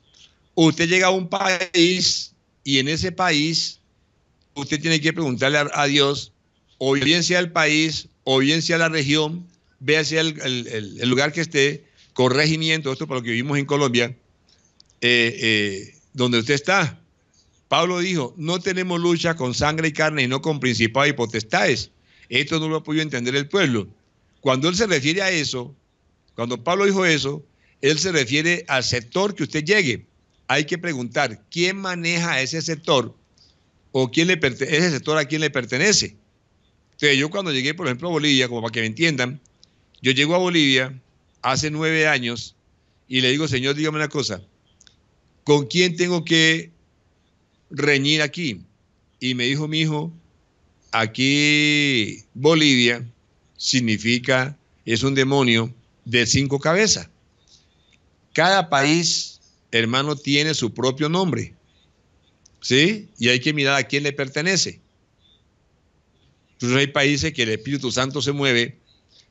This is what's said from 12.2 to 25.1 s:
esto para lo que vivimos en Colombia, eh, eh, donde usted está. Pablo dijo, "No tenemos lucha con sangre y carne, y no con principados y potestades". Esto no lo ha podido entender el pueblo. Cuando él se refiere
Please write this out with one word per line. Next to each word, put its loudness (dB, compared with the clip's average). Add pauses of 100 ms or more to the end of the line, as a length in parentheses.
esto -8
para -4
lo -6
que -4
vivimos -2
en -2
Colombia, 0 (840)
eh, 2
eh, -2 (180)
donde 0
usted 0
está. 0 (720)
Pablo -2
dijo, -2
"No -4
tenemos -4
lucha 0
con -4
sangre 0
y -4
carne, 0
y 0
no -2
con -2
principados 2
y 0
potestades". -2 (360)
Esto -2
no -4
lo -2
ha -6
podido -2
entender -4
el -2
pueblo. 0 (540)
Cuando 0
él 0
se 0
refiere 0